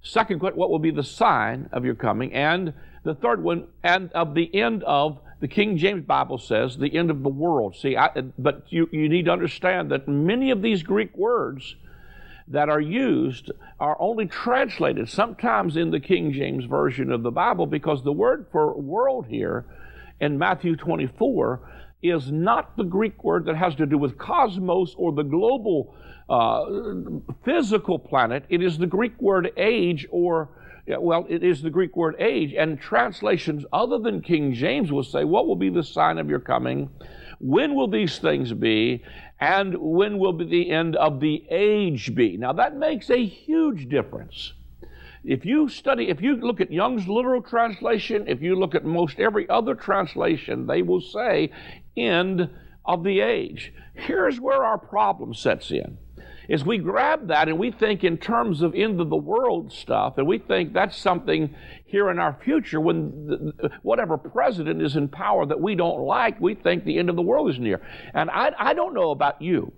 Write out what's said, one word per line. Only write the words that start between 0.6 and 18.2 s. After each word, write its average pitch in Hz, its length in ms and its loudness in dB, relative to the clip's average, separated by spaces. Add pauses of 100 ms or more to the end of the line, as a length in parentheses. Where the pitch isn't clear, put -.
will 160 100 2
be 160 120 2
the 147 120 -2
sign 131 680 0
of 127 140 -4
your 123 100 0
coming?" 107 380 -2
And 156 400 0 (300)
the 156 120 -2
third 226 280 0
one, 170 240 -2 (140)
"And 175 300 2
of 165 220 -2
the 165 200 0
end 220 300 0
of," 147 360 0 (200)
the 147 80 -4
King 208 300 2
James 180 260 0
Bible 135 340 0
says, 123 400 0
"the 147 200 0
end 170 140 2
of 139 120 -4
the 139 60 2
world." 139 480 0
See, 135 180 -2
I, 135 140 4 (280)
but 139 300 0
you, 165 240 0
you 151 160 0
need 165 180 2
to 170 60 4
understand 175 600 0
that 139 180 -2
many 202 420 2
of 202 100 0
these 202 220 0
Greek 190 320 -2
words 160 600 -2 (720)
that 147 200 0
are 151 140 2
used 151 680 0 (280)
are 151 220 0
only 220 240 0
translated 190 840 0
sometimes 208 680 0
in 165 140 0
the 160 100 0
King 170 320 2
James 135 320 -4
Version 135 440 0
of 117 140 0
the 120 80 -2
Bible, 175 360 0
because 147 360 -2
the 143 80 0
word 220 400 2